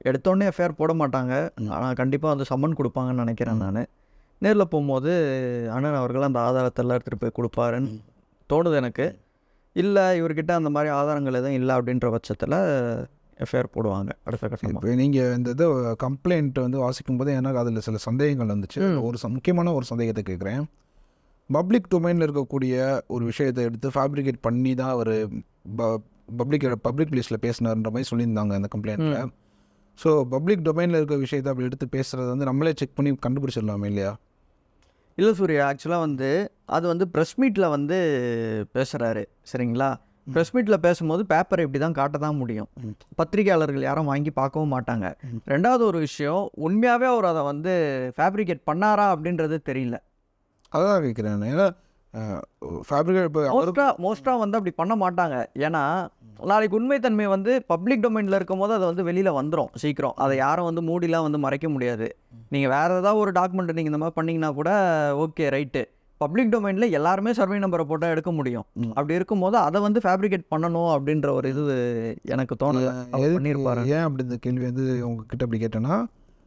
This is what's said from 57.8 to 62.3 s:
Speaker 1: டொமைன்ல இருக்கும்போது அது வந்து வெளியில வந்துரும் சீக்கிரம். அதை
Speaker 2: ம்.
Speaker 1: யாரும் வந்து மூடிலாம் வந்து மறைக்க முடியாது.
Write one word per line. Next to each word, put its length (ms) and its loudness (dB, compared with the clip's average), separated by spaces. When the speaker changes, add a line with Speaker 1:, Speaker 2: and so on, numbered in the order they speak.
Speaker 1:
டொமைன்ல 280 0
இருக்கும்போது 380 0
அது 120 2
வந்து 180 0
வெளியில 320 2
வந்துரும் 380 0
சீக்கிரம். 420 -2
அதை 200 2
Speaker 2:
ம். 40 0
Speaker 1:
யாரும் 340 0
வந்து 80 -4
மூடிலாம் 400 0
வந்து 160 0
மறைக்க 320 -2
முடியாது. 480 -2